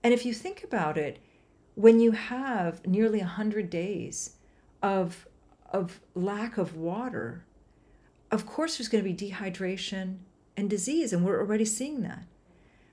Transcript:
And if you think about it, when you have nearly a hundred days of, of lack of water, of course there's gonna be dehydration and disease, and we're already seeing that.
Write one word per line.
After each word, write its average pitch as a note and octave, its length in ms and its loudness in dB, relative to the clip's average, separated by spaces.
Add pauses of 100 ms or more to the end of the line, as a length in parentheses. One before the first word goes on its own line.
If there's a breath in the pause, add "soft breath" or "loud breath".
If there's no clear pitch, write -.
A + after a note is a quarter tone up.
And A#3 100 6
if A#3+ 120 0
you A#3+ 80 -2
think F#4 300 -10
about D#3+ 340 -2
it, D3 220 -4 (560 soft breath)
when A3+ 240 10
you A#3 120 8
have A3 760 -4
nearly G#3+ 320 4
a F#3 60 -2
hundred G3+ 440 -4
days F3+ 680 -6 (440 soft breath)
of, F#3+ 460 -2 (440)
of F3+ 280 -4 (160)
lack G#3 420 -4
of E3 180 -2
water, F3 720 -6 (880 soft breath)
of - 160 -2
course D#4+ 300 -4
there's A3+ 120 -8
gonna G#3 140 2
be F#3+ 100 -2
dehydration F#3+ 1040 -6 (400)
and G3+ 120 -2
disease, A3 440 0
and F3 100 2
we're F#3+ 160 2
already G#3+ 260 2
seeing C4+ 360 -4
that. - 240 -8 (680 soft breath)